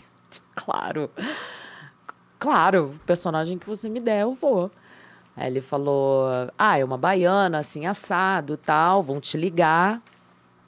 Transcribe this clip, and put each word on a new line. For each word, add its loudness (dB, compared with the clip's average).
"Claro, -6
claro, 2
o -20
personagem -2
que -18
você -6
me -6
der, 0
eu -2
vou." 0
Aí -6
ele -2
falou, 0
"Ah, 4
é 2
uma -4
baiana, 2
assim, -6
assado, -2
tal, 2
vão -4
te -6
ligar." 2